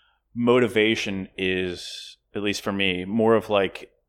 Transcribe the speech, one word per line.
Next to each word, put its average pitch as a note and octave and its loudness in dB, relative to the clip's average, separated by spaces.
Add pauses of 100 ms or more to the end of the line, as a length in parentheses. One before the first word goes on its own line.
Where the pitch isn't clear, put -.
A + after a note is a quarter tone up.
(340)
motivation A2 2
is, F#2 -4 (180)
at G#2 -6
least G2+ -4
for G#2+ -4
me, F#2+ -2
more A2 2
of, G#2+ 0
like, G2 -2 (180)